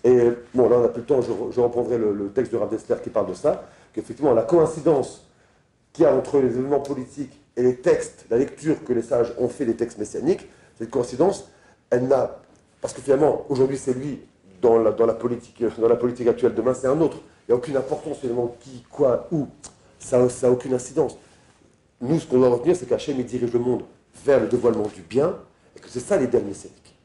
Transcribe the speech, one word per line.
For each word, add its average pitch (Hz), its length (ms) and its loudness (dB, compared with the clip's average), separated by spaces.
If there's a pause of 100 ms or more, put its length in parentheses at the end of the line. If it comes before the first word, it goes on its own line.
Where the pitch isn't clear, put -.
Et 120 260 6 (240)
bon, 123 140 4
là 120 80 4
on 120 60 4
n'a 113 60 2
plus 123 120 -4
le 123 60 -14
temps, 135 140 2
je, 110 120 -4 (180)
je 123 100 -2
reprendrai 120 380 0
le, 104 140 0
le 101 180 -4
texte 117 220 -2
de 117 40 -2
Rav 101 140 -2
Dessler 113 320 -4
qui - 80 -10
parle 98 180 -2
de 92 60 -6
ça, - 300 -2 (280)
qu'effectivement 123 400 -2
la 113 100 4
coïncidence 151 840 0 (680)
qu'il - 120 2
y - 20 6
a 135 80 4
entre 131 240 0
les 127 100 2
événements 131 320 -2
politiques 131 580 -10 (180)
et 123 60 0
les 127 140 4
textes, - 540 -2
la 113 80 2
lecture 139 460 -2
que 123 80 -4
les 113 100 0
sages 120 360 0
ont 120 100 0
fait 123 180 -4
des 113 100 0
textes 117 220 -6
messianiques, 107 500 -4 (300)
cette 117 120 -10
coïncidence, 131 600 -2 (400)
elle 123 180 0
n'a, 131 320 0 (400)
parce - 140 -8
que - 60 -16
finalement, 139 480 2
aujourd'hui 135 280 2
c'est 127 160 -4
lui 131 280 -6 (420)
dans 113 160 6
la, 110 140 2
dans 113 140 2
la 113 80 0
politique, 120 480 -6 (160)
dans 113 100 2
la 117 80 4
politique 120 320 -2
actuelle, 113 260 2
demain 117 200 0
c'est 131 120 -6
un 147 140 0
autre. 151 180 0 (280)
Il - 40 -10
n'y 120 40 6
a - 20 2
aucune 135 200 -6
importance 139 420 -6
finalement 120 420 -4
qui, 127 300 -20
quoi, 127 420 0
où, 147 160 -2 (500)
ça, 123 300 2
ça 127 180 -2
n'a 123 60 6
aucune 127 200 -2
incidence. 127 460 -2 (840)
Nous, 151 200 0
ce - 60 -14
qu'on 127 120 2
doit 127 120 6
retenir, 120 260 0
c'est - 100 -10
qu'Hachem, 131 320 -2
il 120 80 -4
dirige 120 260 -4
le 123 60 0
monde 123 240 -2 (420)
vers - 160 4
le 107 60 -2
dévoilement 107 480 0
du 95 80 -18
bien, 135 340 0 (400)
et - 40 -20
que - 80 -20
c'est 127 120 -10
ça 202 160 -2
l'idéal 120 280 2
messianique. - 600 -14